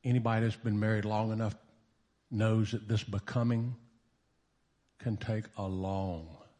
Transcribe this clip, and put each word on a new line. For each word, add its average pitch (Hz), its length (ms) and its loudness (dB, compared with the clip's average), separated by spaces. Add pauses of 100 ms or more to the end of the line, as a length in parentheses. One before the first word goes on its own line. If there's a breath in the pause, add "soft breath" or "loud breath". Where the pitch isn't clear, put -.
Anybody 113 420 2
that's 110 100 0
been 104 240 0
married 107 260 2
long 107 260 0
enough 110 240 -2 (760)
knows 110 400 4
that 110 160 -6
this 110 160 2
becoming 117 720 0 (1200)
can 110 180 -2
take 110 280 -4 (120)
a 98 100 -4
long 95 600 -4 (320)